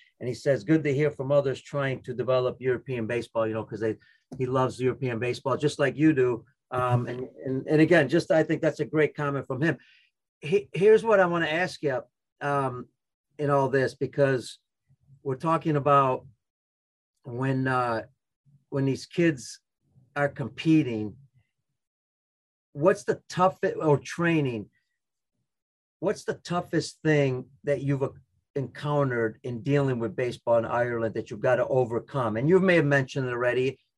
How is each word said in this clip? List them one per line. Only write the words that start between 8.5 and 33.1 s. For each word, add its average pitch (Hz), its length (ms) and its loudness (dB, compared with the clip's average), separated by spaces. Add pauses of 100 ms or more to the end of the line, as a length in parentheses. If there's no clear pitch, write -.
that's 156 200 -2
a 151 40 -4
great 147 320 0
comment 139 300 -4
from 127 160 -6
him. 156 160 0 (640)
He, 185 320 -2
here's 208 280 6
what 214 180 4
I 185 60 6
wanna 170 200 0
ask 170 360 -4
you, 131 200 -2 (400)
um, 135 440 -4 (520)
in 147 100 -2
all 139 220 2
this, 127 240 0
because 135 640 0 (640)
we're 135 140 -4
talking 160 400 0
about 139 500 4 (1000)
when, 131 440 -2
uh, 123 340 0 (680)
when 139 160 -2
these 131 180 -2
kids 160 560 -2 (560)
are 143 140 0
competing, 120 840 0 (1600)
what's 175 320 2
the - 240 -2
toughest, 185 520 0
or 151 180 4
training, 147 680 -2 (1300)
what's - 260 -4
the 196 100 -6
toughest 170 720 -4
thing 139 400 2 (200)
that 139 180 -2
you've 139 260 -2 (460)
encountered 131 880 -2
in 120 200 -8
dealing 139 360 2
with 113 180 -4
baseball 120 420 0
in 113 60 2
Ireland 120 500 -2
that 113 160 -8
you've 104 100 -10
gotta 123 260 2
overcome? 117 720 -2
And 127 120 0
you 185 120 6
may 185 160 4
have 160 100 4
mentioned 139 420 0